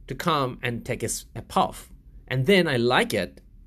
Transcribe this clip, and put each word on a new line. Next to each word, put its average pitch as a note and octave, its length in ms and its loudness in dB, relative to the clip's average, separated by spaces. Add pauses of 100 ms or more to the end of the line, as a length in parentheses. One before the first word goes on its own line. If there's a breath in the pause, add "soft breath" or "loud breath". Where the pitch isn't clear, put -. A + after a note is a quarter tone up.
to - 80 -12
come C#3 480 0
and A#2+ 240 -4
take A#2 160 -6
a A2+ 60 -2
s-, - 180 -8 (100)
a A2+ 60 -8
puff. - 480 -2 (380)
And B2+ 180 -2
then F3+ 220 6
I C3+ 100 2
like B2+ 380 2
it, F2+ 260 -4 (240)